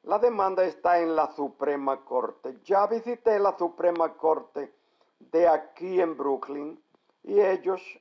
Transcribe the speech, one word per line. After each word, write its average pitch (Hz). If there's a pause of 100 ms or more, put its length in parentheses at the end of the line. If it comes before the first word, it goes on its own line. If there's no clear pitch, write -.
La 190
demanda 196
está 175
en 165
la 156
Suprema 139
Corte. 123
Ya 196
visité 226
la 196
Suprema 170
Corte 143 (460)
de 165
aquí 170
en 165
Brooklyn 147 (420)
y 202
ellos 190 (200)